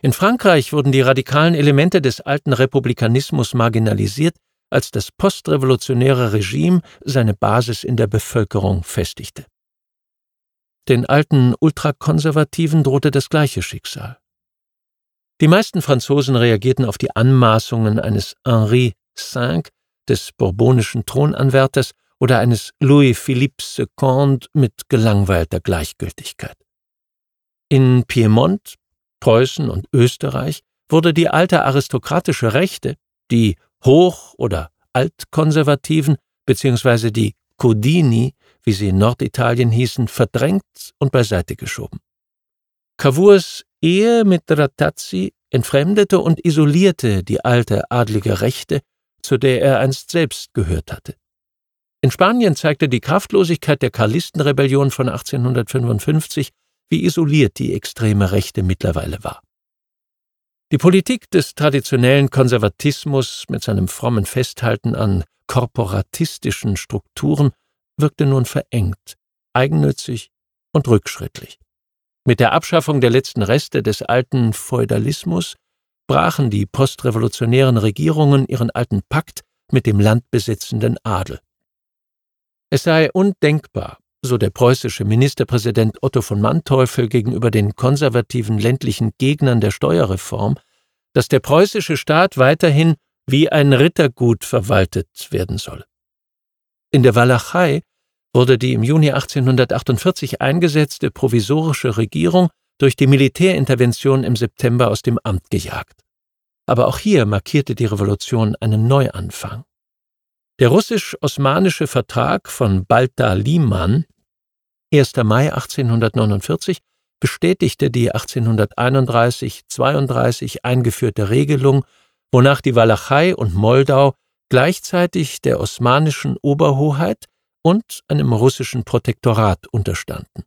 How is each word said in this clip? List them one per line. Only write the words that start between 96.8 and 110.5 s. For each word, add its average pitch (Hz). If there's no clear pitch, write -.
In 139
der 120
Walachei 139
wurde 127
die 127
im 113
Juni 147
achtzehnhundertachtundvierzig 127
eingesetzte 147
provisorische 127
Regierung 165
durch 135
die 139
Militärintervention 135
im 123
September 120
aus 107
dem 120
Amt 98
gejagt. -
Aber 120
auch -
hier 185
markierte 104
die 117
Revolution 104
einen 110
Neuanfang. 113